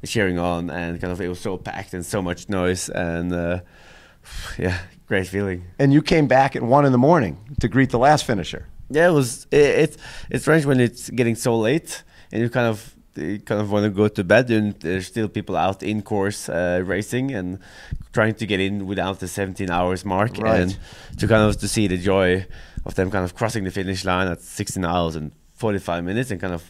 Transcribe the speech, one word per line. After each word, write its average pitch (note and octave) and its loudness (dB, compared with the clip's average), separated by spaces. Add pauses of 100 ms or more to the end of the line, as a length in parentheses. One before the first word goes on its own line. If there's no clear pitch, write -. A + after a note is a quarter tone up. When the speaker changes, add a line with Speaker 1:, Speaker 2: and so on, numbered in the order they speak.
Speaker 1:
cheering F#2+ 0
on, F2 -2
and E2+ -6
kind F2+ -4
of F2+ -6
it F2+ -4
was F2+ -8
so F#2+ -6
packed - -12
and F2 -8
so G2+ -4
much F2+ -6
noise, F#2 0
and, E2+ -2
uh, F2 -2 (480)
<sighs> - -14
yeah, F2+ -2 (280)
great F#2+ 0
feeling. F#2 -6 (140)
Speaker 2:
And C#3 4
you D3 6
came D#3+ 2
back C3 4
at - -4
one C3+ 4
in C3 4
the B2 4
morning B2+ 4 (220)
to B2 2
greet C3 2
the B2 0
last C#3+ 6
finisher. - -4 (220)
Speaker 1:
Yeah, D#3+ 4
it F3+ 4
was. C3+ 0
It, C#3 6
it, C#3+ 6 (340)
it's - -4
strange D#3 4
when C3 4
it's A#2+ 0
getting A#2 0
so A2+ 0
late, A#2 0 (260)
and A2 -4
you A#2+ 0
kind A#2+ 0
of, G#2+ -6 (220)
you G2 -6
kind G#2 -2
of G#2 -2
wanna G#2 2
go G2+ 2
to G#2 -2
bed, A2 6
and G#2+ 0
there's F#2 -4
still A2 -4
people G2 -6
out F2+ 0
in G#2+ -4
course, G2+ -4
uh, F2+ 0
racing A#2+ -4
and F#2 -6 (540)
trying A2 2
to A2 -6
get F#2+ 0
in G2 -2
without F#2 -2
the F#2 -10
seventeen F#2+ -6
hours F2+ 0
mark, G2+ 0
Speaker 2:
Right. A2 2
Speaker 1:
and F#2 0 (400)
to - 0
kind G#2+ 6
of, G#2 0
to G#2 -6
see G#2 2
the F2+ 0
joy F#2 2 (380)
of - -10
them F#2+ 0
kind F#2+ -2
of F2 -6
crossing G#2+ -2
the F#2 -4
finish F#2+ -4
line F#2 2
at E2+ -4
sixteen - -6
hours E2+ 0
and D2+ -10 (220)
forty-five F2+ -4
minutes, A#2 -4
and F#2+ -6
kind F#2 -6
of E2 -8